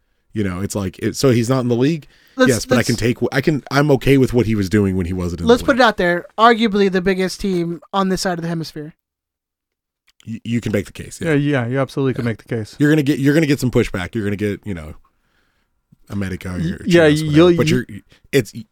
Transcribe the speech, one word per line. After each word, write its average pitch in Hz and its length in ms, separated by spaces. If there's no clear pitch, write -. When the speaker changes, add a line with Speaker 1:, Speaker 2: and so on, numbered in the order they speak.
Speaker 1:
You 107 120
know, 92 180
it's 101 140
like, 95 240
it, 107 160
so 139 160
he's 117 180
not 131 100
in 123 80
the 120 80
league. 143 320
Speaker 2:
Let's, 254 140
Speaker 1:
Yes, 208 160
but 254 100
I - 20
Speaker 2:
let's 226 100
Speaker 1:
can 117 80
take, 113 240
wh-, 120 120
I 135 100
can, 151 280
I'm 143 220
okay 135 260
with 117 160
what 120 120
he 110 100
was 98 140
doing 98 280
when 92 80
he 87 80
wasn't 87 280
in - 60
Speaker 2:
let's 247 140
Speaker 1:
the - 60
Speaker 2:
put 285 80
Speaker 1:
league. 254 60
Speaker 2:
it - 20
out - 140
there. 175 280
Arguably 214 540
the 185 100
biggest 185 400
team 170 400
on 196 180
this 180 120
side 175 180
of - 40
the 165 60
hemisphere. 160 460
Speaker 1:
Y-, 110 160
you 117 180
can 110 100
make 101 140
the - 60
case, - 300
yeah. 165 120
Speaker 3:
Yeah, 143 300
yeah, 117 40
you 131 120
absolutely 135 340
can 120 120
Speaker 1:
Yeah. 113 60
Speaker 3:
make 107 80
the - 160
case. 107 240
Speaker 1:
You're 147 100
gonna 156 140
get, 135 160
you're 139 140
gonna 160 140
get 139 120
some 123 120
pushback. 101 440
You're 110 80
gonna 101 120
get, 101 300
you 104 80
know, 78 220
America 95 400
or 90 80
Speaker 3:
Y-, 165 80
Speaker 1:
your 190 200
Speaker 3:
yeah, 170 240
Speaker 1:
Chivas, 151 80
Speaker 3:
you'll, 156 160
Speaker 1:
whatever. 175 100
But 151 120
Speaker 3:
you 127 200
Speaker 1:
you're, 101 120
it's, 131 220